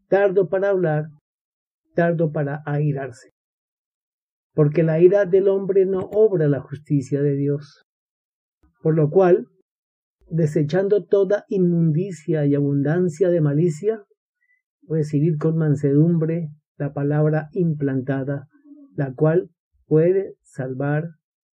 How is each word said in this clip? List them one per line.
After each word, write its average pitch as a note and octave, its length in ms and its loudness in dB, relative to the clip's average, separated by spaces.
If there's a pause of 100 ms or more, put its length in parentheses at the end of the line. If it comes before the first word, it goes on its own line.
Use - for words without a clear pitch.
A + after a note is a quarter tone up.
tardo F#3+ 400 2
para G3 220 0
hablar, D#3+ 380 0 (840)
tardo E3 380 0
para D3 320 -6
airarse. C#3+ 680 -4 (1200)
Porque D3+ 280 2
la D#3+ 160 0
ira F#3+ 280 4
del F#3+ 200 2
hombre G3 380 0
no F#3 260 -4
obra G3 380 2
la C#3 120 0
justicia C#3 600 -4
de C#3+ 160 0
Dios. C#3+ 480 -6 (960)
Por D#3+ 140 0
lo D3+ 160 2
cual, F#3+ 360 4 (840)
desechando E3+ 760 0
toda G3+ 440 0
inmundicia E3+ 960 0
y C#3+ 80 2
abundancia C#3+ 720 0
de F3 140 2
malicia, E3+ 640 0 (840)
recibid D3+ 500 0
con D#3+ 200 0
mansedumbre D#3 880 0 (300)
la C#3+ 160 -6
palabra D3+ 580 -2
implantada, C#3 960 -4 (480)
la C3+ 160 -4
cual D#3+ 380 0 (360)
puede F3 560 2
salvar C#3+ 760 -6 (440)